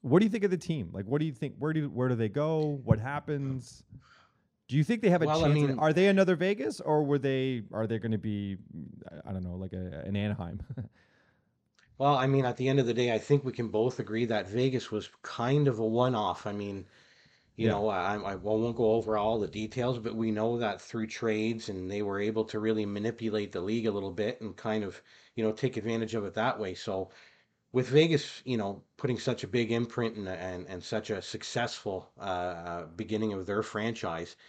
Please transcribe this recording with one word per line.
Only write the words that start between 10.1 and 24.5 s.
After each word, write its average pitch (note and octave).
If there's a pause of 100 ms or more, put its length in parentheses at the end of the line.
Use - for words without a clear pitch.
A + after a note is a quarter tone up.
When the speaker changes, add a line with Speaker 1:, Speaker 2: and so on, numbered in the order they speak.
Speaker 1:
Anaheim? G2+ (160)
<laughs> A2+ (1040)
Speaker 2:
Well, C#3+
I C3
mean, C3+
at B2
the C3
end C3+
of A#2+
the A#2
day, A#2+
I A2
think C#3
we B2+
can A#2
both A2
agree A2
that G#2+
Vegas B2
was G#2+ (120)
kind C#3
of A2+
a A2+
one-off. A2+
I G#2
mean, G2+ (680)
you A2+
Speaker 1:
Yeah. G#2
Speaker 2:
know, G#2
I, G2
I, G2
I -
won't A2
go A2+
over A2
all A2
the G2+
details, A#2
but A2
we A2
know A2+
that G#2
through A2
trades A2
and F#2
they G2+
were G2
able A2
to A2
really A2
manipulate G#2
the F2+
league A2
a G#2+
little G2
bit G#2
and G2+